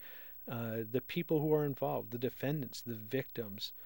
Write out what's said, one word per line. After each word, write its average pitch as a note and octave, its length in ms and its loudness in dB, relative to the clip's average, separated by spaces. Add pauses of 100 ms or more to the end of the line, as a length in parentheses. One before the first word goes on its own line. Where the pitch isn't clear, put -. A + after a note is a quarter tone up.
(500)
Uh, A#2 300 -2 (120)
the B2 100 4
people - 380 2
who D3+ 140 6
are D3+ 100 6
involved, C#3 480 0
the A#2+ 60 -4
defendants, C3 640 0
the A#2 140 -4
victims, A2 760 -4 (140)